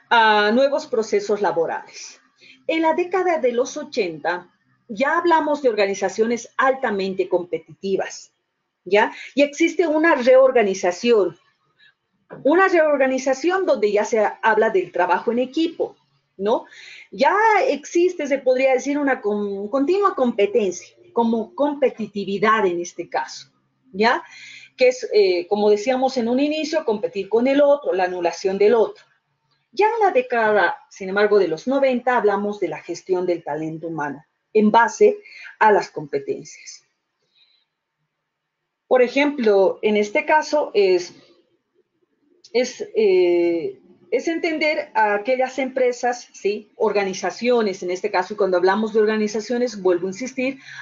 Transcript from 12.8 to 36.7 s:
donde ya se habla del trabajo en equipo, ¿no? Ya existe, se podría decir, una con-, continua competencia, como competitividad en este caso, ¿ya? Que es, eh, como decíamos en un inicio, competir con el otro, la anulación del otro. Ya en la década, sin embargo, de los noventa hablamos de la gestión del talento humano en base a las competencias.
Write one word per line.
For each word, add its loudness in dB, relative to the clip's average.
donde 0
ya 0
se 0
habla 2
del -2
trabajo -2
en -2
equipo, -4
¿no? -2
Ya 2
existe, -2
se 0
podría 2
decir, -2
una -2
con-, -4
continua 0
competencia, -2
como -2
competitividad -2
en -2
este -12
caso, -8
¿ya? 0
Que 4
es, -2
eh, 2
como 2
decíamos 0
en -2
un 0
inicio, -2
competir -4
con 2
el 4
otro, 2
la 0
anulación -4
del 4
otro. 0
Ya 2
en 0
la 2
década, 0
sin -10
embargo, 2
de 2
los -8
noventa 0
hablamos 0
de -4
la -10
gestión -6
del -2
talento -8
humano -8
en 4
base 4
a 4
las 2
competencias. -10